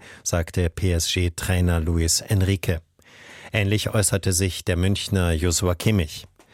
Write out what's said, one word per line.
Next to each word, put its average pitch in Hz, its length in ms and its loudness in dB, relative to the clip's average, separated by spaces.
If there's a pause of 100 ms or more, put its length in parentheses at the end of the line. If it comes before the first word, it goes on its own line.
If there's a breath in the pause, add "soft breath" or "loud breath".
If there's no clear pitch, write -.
(240 loud breath)
sagte 87 440 0
P-S-G-Trainer 87 1080 0
Luis 82 420 0
Enrique. 92 600 0 (720 loud breath)
Ähnlich 104 420 0
äußerte 98 380 2
sich 90 320 -2
der 90 120 0
Münchner 92 540 0
Joshua 85 460 0
Kimmich. 98 500 -2 (280 loud breath)